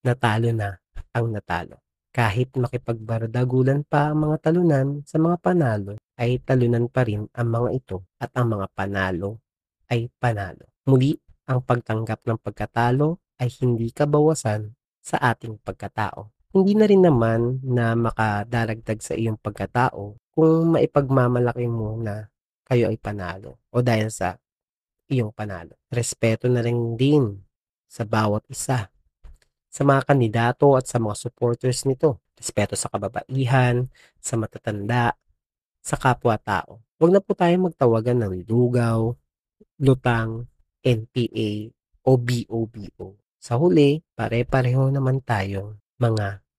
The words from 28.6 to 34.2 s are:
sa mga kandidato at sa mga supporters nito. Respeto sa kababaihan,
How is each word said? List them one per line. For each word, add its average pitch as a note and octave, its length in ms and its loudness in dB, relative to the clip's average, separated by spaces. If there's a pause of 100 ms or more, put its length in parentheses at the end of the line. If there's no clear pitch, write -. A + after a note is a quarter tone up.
sa - 80 -4
mga C#3 240 2
kandidato B2 720 4
at C3 80 -2
sa - 160 -4
mga G#2+ 160 -4
supporters A#2+ 720 -4
nito. C3 320 0 (160)
Respeto - 400 -4
sa - 160 -8
kababaihan, B2 960 0 (320)